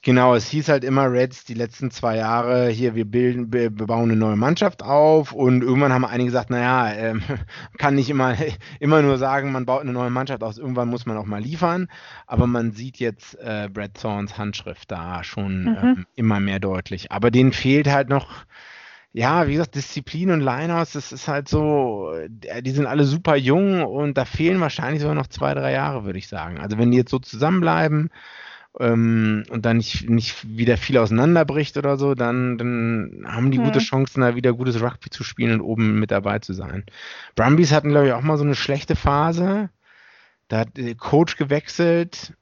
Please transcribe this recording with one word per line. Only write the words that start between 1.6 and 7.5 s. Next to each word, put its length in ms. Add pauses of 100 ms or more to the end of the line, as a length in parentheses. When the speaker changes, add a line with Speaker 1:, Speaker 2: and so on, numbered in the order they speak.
Speaker 1:
zwei 260
Jahre, 540
hier, 240
wir 100
bilden, 480
wir, 260
wir 80
bauen 240
eine 60
neue 200
Mannschaft 460
auf 500
und 280
irgendwann 320
haben 140
einige 220
gesagt, 200
"Na 100
ja, 360
ähm, 260
<laughs> 580